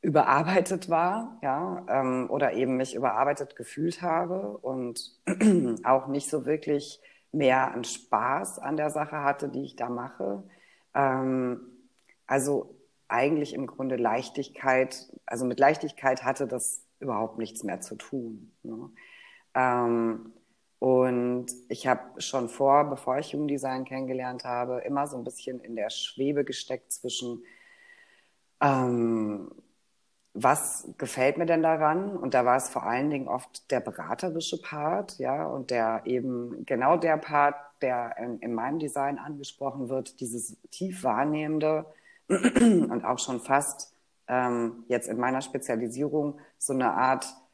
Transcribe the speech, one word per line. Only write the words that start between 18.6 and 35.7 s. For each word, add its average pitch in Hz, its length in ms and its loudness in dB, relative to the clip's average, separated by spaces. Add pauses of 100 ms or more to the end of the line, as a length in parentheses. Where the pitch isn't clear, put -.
ne? 113 260 -10 (640)
Ähm, 117 800 2 (460)
und 123 680 2 (220)
ich 127 180 -6
hab - 360 0
schon 123 260 -2
vor, 139 360 6
bevor 135 340 -2
ich - 140 -8
Human 147 140 -2
Design 131 380 -4
kennengelernt 127 600 -6
habe, 123 340 -2
immer 139 280 -2
so 143 100 -10
ein 120 60 -8
bisschen 123 360 -10
in 117 160 -12
der 110 160 -4
Schwebe 143 520 -2
gesteckt - 480 -8
zwischen, 120 520 -8 (1160)
ähm, 117 880 2 (840)
was 131 540 0 (100)
gefällt 131 400 0
mir 170 80 0
denn 165 160 4
daran? 160 560 2
Und - 160 -4
da 123 120 4
war 123 100 6
es 131 140 0
vor - 140 -4
allen 127 260 0
Dingen 139 180 -2
oft - 440 -8
der 127 100 2
beraterische 160 800 -6
Part, 160 580 -4
ja, 139 260 -2
und 135 240 -6
der 113 360 0